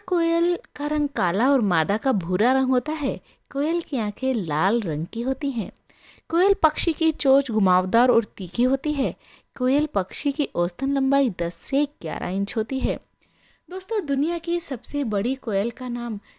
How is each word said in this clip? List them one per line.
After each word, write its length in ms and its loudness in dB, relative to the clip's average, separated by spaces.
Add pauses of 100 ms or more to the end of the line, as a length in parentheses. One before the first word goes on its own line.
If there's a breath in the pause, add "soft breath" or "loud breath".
कोयल 500 2 (180)
का 120 -4
रंग 220 0
काला 400 0
और 140 4
मादा 340 2
का 160 0
भूरा 380 0
रंग 180 2
होता 240 0
है। 260 -4 (320 soft breath)
कोयल 300 -2
की 180 -6
आंखें 360 -4
लाल 460 0
रंग 260 -4
की 140 -6
होती 300 -2
हैं। 200 -4 (580 loud breath)
कोयल 240 2
पक्षी 400 2
की 180 2
चोंच 400 4
घुमावदार 580 4
और 180 4
तीखी 360 -2
होती 300 0
है। 200 0 (420 soft breath)
कोयल 300 2
पक्षी 460 -2
की 140 -2
औसतन 460 -2
लंबाई 400 2
दस 240 -2
से 280 2 (180)
ग्यारह 260 -6
इंच 300 -2
होती 220 -2
है। 200 -2 (680 soft breath)
दोस्तों, 360 -4
दुनिया 320 0
की 220 -2
सबसे 460 0
बड़ी 300 -2
कोयल 360 -2
का 160 -10
नाम 320 -6 (200 soft breath)